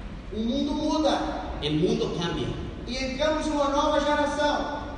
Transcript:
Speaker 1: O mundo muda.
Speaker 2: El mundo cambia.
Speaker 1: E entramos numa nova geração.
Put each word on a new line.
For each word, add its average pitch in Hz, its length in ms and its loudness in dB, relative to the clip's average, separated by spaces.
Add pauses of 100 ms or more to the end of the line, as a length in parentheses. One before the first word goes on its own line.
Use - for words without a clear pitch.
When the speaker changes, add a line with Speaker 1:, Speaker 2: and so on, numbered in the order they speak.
(360)
Speaker 1:
O 220 40 -2
mundo 285 320 0
muda. - 920 0
Speaker 2:
El 151 120 0
mundo - 440 2
cambia. 156 300 -2 (400)
Speaker 1:
E 240 80 -6
entramos 294 500 0
numa 285 220 2
nova 294 320 4
geração. 294 800 2 (180)